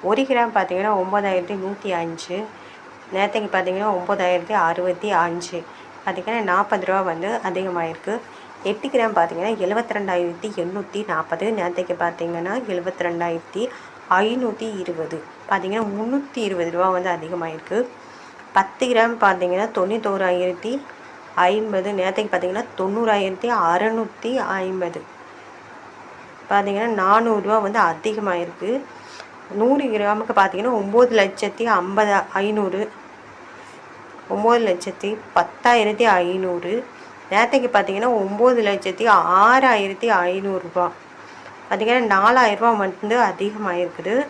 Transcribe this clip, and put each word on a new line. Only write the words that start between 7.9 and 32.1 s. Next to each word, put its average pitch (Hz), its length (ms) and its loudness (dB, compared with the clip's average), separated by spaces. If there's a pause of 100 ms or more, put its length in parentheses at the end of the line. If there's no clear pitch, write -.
எட்டு 214 220 -6
கிராம் 226 240 2
பார்த்தீங்கன்னா 170 340 0 (140)
எழுவத்திரெண்டாயிரத்தி 196 840 -2 (140)
எண்ணூத்தி 196 380 -6 (100)
நாப்பது, 165 340 -2 (140)
நேத்தைக்கு 175 420 -2
பார்த்தீங்கன்னா 170 540 -4 (180)
எழுவத்திரெண்டாயிரத்தி 175 920 -4 (600)
ஐநூத்தி 226 440 -2 (140)
இருபது, 160 380 -6 (320)
பார்த்தீங்கன்னா 196 420 -2
முந்நூத்தி 247 540 -4
இருபது 170 280 -2
ரூபா 180 220 4
வந்து 180 200 -2
அதிகமாயிருக்கு. 165 600 -6 (800)
பத்து 190 360 0
கிராம் 233 220 4 (100)
பார்த்தீங்கன்னா 185 420 2 (100)
தொண்ணூத்தோராயிரத்தி 190 960 -2 (800)
ஐம்பது, 208 400 -2 (100)
நேத்தைக்கு 190 320 -2
பார்த்தீங்கன்னா 185 320 -2 (160)
தொண்ணூறாயிரத்தி 202 720 0 (180)
அறநூத்தி 220 640 -2 (300)
ஐம்பது, 185 380 -4 (1500)
பார்த்தீங்கன்னா 202 400 0 (120)
நானூறு 214 440 4
ரூபா 220 200 4
வந்து 214 140 0 (120)
அதிகமாயிருக்கு. 185 800 -4 (880)
நூறு 269 340 4
கிராமுக்கு 214 440 0
பார்த்தீங்கன்னா 202 420 2
ஒம்பது 226 400 4
லட்சத்தி 196 440 -2 (160)
ஐம்பது, 202 340 2 (280)